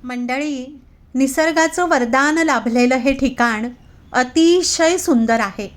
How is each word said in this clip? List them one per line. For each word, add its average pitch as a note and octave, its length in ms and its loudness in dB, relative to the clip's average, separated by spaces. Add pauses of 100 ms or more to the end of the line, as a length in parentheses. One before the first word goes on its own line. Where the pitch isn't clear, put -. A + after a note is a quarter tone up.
मंडळी, B3+ 760 -6 (360)
निसर्गाचं D#4+ 720 0
वरदान C#4 480 2
लाभलेलं B3 580 2
हे C4 180 0
ठिकाण A#3+ 560 -2 (440)
अतिशय E4 840 2
सुंदर A3+ 420 0
आहे. G3+ 380 -6